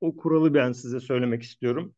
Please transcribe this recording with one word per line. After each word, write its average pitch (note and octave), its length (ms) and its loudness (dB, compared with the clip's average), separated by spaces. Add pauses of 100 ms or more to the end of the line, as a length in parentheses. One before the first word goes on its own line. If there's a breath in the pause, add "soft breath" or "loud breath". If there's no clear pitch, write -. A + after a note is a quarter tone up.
O D#3+ 140 -2
kuralı D#3+ 380 2
ben B2+ 180 4
size B2 280 -8
söylemek B2 440 -2
istiyorum. C3 540 -4